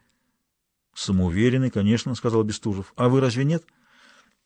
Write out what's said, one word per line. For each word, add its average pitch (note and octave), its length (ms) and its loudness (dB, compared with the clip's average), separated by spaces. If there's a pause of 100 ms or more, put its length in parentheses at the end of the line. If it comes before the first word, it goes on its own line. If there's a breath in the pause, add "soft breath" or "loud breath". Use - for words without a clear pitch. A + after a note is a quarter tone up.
(960)
«Самоуверенный, G#2 760 0
конечно», — A2+ 460 0
сказал A2+ 280 0
Бестужев. G#2 520 -6
«А B2 120 0
вы C3 140 4
разве B2+ 240 0
нет?» D#3+ 180 -2 (840 soft breath)